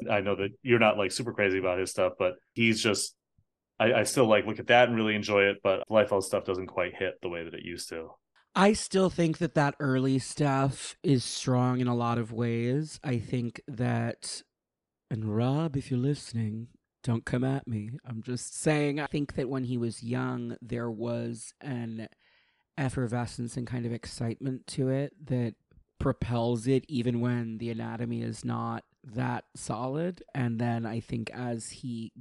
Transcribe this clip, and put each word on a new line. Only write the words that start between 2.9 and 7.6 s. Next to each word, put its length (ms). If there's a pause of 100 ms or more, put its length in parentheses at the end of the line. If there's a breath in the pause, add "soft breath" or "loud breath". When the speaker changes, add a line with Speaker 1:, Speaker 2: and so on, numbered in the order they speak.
Speaker 1:
I, 140
I 100
still, 220
like, 200
look 140
at 80
that 200
and 80
really 200
enjoy 280
it, 200
but 260
Liefeld 340
stuff 220
doesn't 220
quite 280
hit 260
the 80
way 140
that 100
it 120